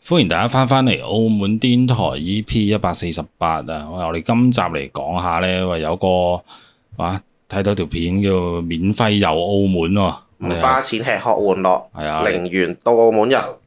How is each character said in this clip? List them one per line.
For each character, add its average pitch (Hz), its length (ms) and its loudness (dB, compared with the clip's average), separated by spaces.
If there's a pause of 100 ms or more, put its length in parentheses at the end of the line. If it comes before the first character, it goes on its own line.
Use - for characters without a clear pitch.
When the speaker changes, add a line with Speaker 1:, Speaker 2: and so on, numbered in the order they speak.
Speaker 1:
歡 170 120 4
迎 101 80 2
大 82 120 0
家 113 80 0
返 131 180 2
返 131 200 2
嚟 101 180 0
澳 110 240 0
門 107 320 0
癲 123 260 2
台 101 320 0
E 92 240 -4
P 107 260 0
一 104 100 0
百 90 140 -2
四 87 200 -6
十 78 100 -6 (140)
八 82 200 -2
啊！ 76 340 -8
我 85 240 -6
哋 82 80 -6
今 120 280 2
集 120 100 2
嚟 78 300 -4
講 80 320 -6
下 87 240 -2
呢， 92 220 -2
喂， 85 140 -4
有 78 140 -2
個， 90 460 0 (540)
哇， 90 240 -4 (280)
睇 98 140 -4
到 101 120 0
條 95 120 -2
片 85 360 -2
叫 98 80 2 (320)
免 85 300 -2
費 107 260 0
遊 98 100 2
澳 95 400 2
門 87 240 2
喎。 95 240 2 (220)
Speaker 2:
唔 87 120 -4 (120)
花 131 180 2
錢 117 220 -4
吃 113 160 0
喝 113 180 0
玩 98 240 2
樂， 92 220 2 (120)
Speaker 1:
係 78 120 -6
啊。 78 200 -2
Speaker 2:
零 90 220 -2
元 87 340 0
到 117 120 4
澳 117 180 6
門 110 180 2
遊。 131 80 4 (280)